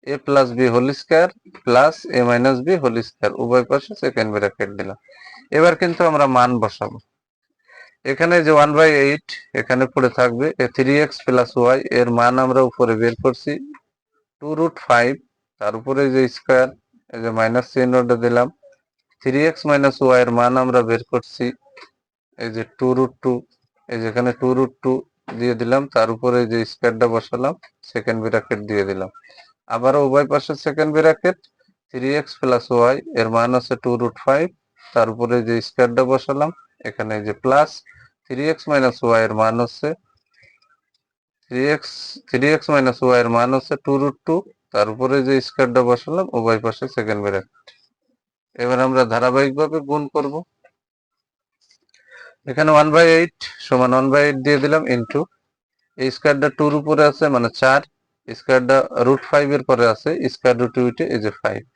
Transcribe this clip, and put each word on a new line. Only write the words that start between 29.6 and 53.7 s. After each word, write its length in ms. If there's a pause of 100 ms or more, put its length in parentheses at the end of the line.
আবারও 340
উভয় 240
পাশে 200 (120)
সেকেন্ড 320
ব্র্যাকেট, 420 (520)
থ্রি 180 (120)
এক্স 200
প্লাস 240 (120)
ওয়াই 200 (240)
এর 160
মান 220
আছে 160 (100)
টু 60 (100)
রুট 160 (100)
ফাইভ, 200 (460)
তার 200
উপরে 240 (100)
যে 80 (140)
স্কয়ারটা 420
বসালাম, 400 (380)
এখানে 260 (120)
যে 60 (100)
প্লাস 280 (540)
থ্রি 180 (100)
এক্স 180
মাইনাস 260 (100)
ওয়াই 200
এর 140
মান 220
হচ্ছে 260 (1600)
থ্রি 180 (120)
এক্স, 160 (380)
থ্রি 180 (100)
এক্স 160
মাইনাস 320
ওয়াই 180
এর 140
মান 200
হচ্ছে 180 (100)
টু 80 (100)
রুট 140 (100)
টু, 100 (360)
তার 200
উপরে 240 (100)
যে 80 (120)
স্কয়ারটা 420
বসালাম, 380 (120)
উভয় 260
পাশে 200 (120)
সেকেন্ড 280
ব্র্যাকেট। 420 (960)
এবার 240
আমরা 160 (100)
ধারাবাহিকভাবে 680 (100)
গুণ 140 (120)
করব। 200 (2250)
এখানে 240
ওয়ান 200
বাই 120 (120)
এইট 200 (280)
সমান 280